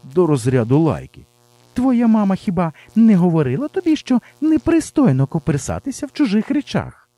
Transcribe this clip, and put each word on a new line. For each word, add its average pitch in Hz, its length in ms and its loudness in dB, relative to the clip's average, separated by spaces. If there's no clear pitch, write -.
до 175 120 2
розряду 131 520 0
лайки. 107 460 -4
"Твоя 247 340 0
мама 214 280 2
хіба 175 380 -4
не 220 200 6
говорила 165 520 0
тобі, 330 280 -2
що - 240 -2
непристойно 302 880 0
коперсатися 165 800 -6
в 269 60 -14
чужих 220 400 -2
речах?" - 680 -6